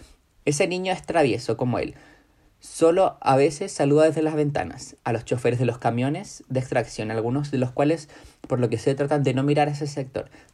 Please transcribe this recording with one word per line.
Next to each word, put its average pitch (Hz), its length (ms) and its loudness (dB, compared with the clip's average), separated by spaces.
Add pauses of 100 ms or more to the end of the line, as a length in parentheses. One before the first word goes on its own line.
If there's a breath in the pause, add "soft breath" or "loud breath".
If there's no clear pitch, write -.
(440 loud breath)
"Ese 151 240 2
niño 185 240 -4
es - 100 -6
travieso 123 540 0
como 123 240 0
él. - 140 -6 (680 soft breath)
Solo 175 600 2
a 131 160 4
veces 160 360 2
saluda 147 340 4
desde 156 160 0
las 156 140 0
ventanas - 680 -4
a 123 80 -2
los 113 140 -4
choferes 120 320 0
de 127 80 0
los 117 120 -2
camiones 131 680 -4
de 127 120 -2
extracción, 117 500 -4
algunos 120 400 -2
de 131 80 -2
los 123 140 -2
cuales, 151 360 0 (400 loud breath)
por 131 120 0
lo 123 100 2
que 113 80 -2
sé, 139 160 0
tratan 143 300 0
de 131 100 2
no 135 80 0
mirar 147 260 2
ese 147 180 -4
sector. 131 440 -8 (240 loud breath)